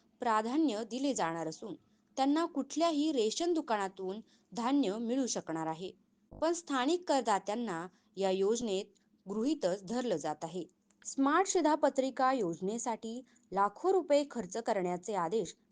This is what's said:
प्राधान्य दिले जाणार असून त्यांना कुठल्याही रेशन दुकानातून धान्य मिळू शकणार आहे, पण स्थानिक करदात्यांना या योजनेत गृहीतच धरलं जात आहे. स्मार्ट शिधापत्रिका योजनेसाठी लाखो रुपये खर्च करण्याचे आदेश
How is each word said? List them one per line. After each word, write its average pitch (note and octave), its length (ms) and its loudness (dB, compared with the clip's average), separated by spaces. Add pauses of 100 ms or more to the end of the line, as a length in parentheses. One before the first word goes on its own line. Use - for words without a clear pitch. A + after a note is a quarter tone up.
(220)
प्राधान्य A#3 680 2
दिले C4 220 0
जाणार E3 340 -2
असून E3 280 -10 (420)
त्यांना C#4+ 280 2
कुठल्याही D#4 640 0
रेशन C#4+ 420 0
दुकानातून G3+ 640 -2 (320)
धान्य A3+ 460 2
मिळू A#3+ 300 0
शकणार D#3+ 400 -4
आहे, D#3+ 240 -6 (400)
पण E4 220 0
स्थानिक D#4+ 560 0
करदात्यांना G#3+ 760 0 (320)
या F#3+ 140 2
योजनेत G3+ 680 0 (260)
गृहीतच G#3 600 -2
धरलं A#3 300 -2
जात D3+ 260 -4
आहे. E3 220 -6 (400)
स्मार्ट D4+ 420 2
शिधापत्रिका C#4 840 2
योजनेसाठी A3+ 880 -4 (300)
लाखो G3+ 420 2
रुपये D4 380 4
खर्च G3+ 260 -6
करण्याचे F#3 580 -2
आदेश F3+ 400 -2 (160)